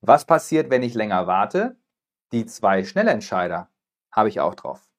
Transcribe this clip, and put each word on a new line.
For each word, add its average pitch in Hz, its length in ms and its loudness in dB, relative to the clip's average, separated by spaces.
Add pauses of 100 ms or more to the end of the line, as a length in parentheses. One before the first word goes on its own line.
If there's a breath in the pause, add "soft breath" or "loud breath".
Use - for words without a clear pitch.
Was 139 240 6
passiert, 156 460 0
wenn 127 120 2
ich 120 120 -6
länger 101 320 -2
warte? 107 500 -2 (560)
Die 113 140 -4
zwei 98 380 0
Schnellentscheider 95 840 -2 (420)
habe 110 180 2
ich 98 120 -4
auch 76 140 0
drauf. - 440 -14